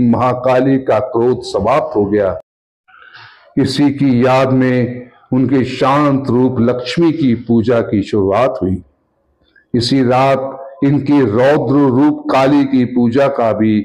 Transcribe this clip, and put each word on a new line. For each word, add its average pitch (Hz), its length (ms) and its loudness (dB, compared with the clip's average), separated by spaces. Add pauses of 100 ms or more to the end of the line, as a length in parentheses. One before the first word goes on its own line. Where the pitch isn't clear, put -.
(100)
महाकाली 127 680 0
का 117 200 0
क्रोध 117 420 -2
समाप्त 113 540 -2
हो 104 100 2
गया। 98 320 0 (1200)
इसी 143 340 0
की 131 320 0
याद 127 280 2
में 127 580 -2 (220)
उनके 127 340 0
शांत 139 640 0
रूप 127 300 0
लक्ष्मी 123 520 0
की 135 220 0 (100)
पूजा 117 380 0
की 101 200 -2
शुरुआत 101 600 0
हुई। 92 200 -4 (920)
इसी 131 280 0
रात 131 540 0 (280)
इनकी 143 380 2
रौद्र 131 720 2
रूप 147 400 0
काली 135 320 2
की 131 220 0
पूजा 123 440 0
का 117 220 0
भी 107 320 0